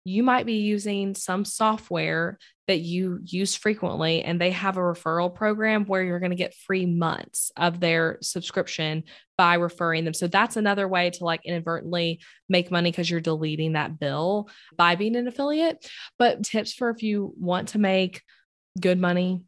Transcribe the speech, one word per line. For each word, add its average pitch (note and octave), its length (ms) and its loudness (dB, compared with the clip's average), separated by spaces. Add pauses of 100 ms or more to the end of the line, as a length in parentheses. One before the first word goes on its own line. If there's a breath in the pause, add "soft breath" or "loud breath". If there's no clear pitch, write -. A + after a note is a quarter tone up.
you G3 180 0
might B3 240 4
be A3+ 140 0
using G3+ 540 -2
some F#3+ 300 -2
software E3+ 920 -2 (280 soft breath)
that F#3 120 2
you F3 460 -2
use F#3 300 -2
frequently, E3 680 0
and F3 180 -2
they F3+ 100 4
have F#3 280 -2
a - 20 0
referral F3 540 -2
program G#3+ 500 0
where F#3+ 180 0
you're F3 180 -2
gonna F3+ 140 0
get F3 200 -4
free F#3+ 320 -2
months E3+ 720 -2
of E3+ 220 0
their E3 420 2
subscription D#3+ 800 -4 (320 soft breath)
by F3 180 6
referring E3+ 500 0
them. D#3+ 100 -2
So F3 140 -2
that's G#3+ 280 2
another G3+ 320 2
way F3+ 220 2
to, F3+ 140 -10
like, E3 200 -2
inadvertently E3+ 760 -2 (280 soft breath)
make F3+ 220 2
money F3 220 2
'cause E3+ 180 -2
you're E3+ 100 0
deleting D#3 520 -2
that D3+ 260 -4
bill E3+ 500 -2 (300 soft breath)
by F3 160 6
being G#3+ 220 0
an A#3+ 120 -2
affiliate. D4+ 580 -2 (320 loud breath)
But A#3+ 240 4
tips A3 300 -4
for A#3+ 160 -4
if A#3 140 -4
you G#3 360 -2
want F3+ 320 -2
to G#3+ 80 -2
make F#3+ 440 2 (580)
good F3+ 180 2
money F3+ 500 0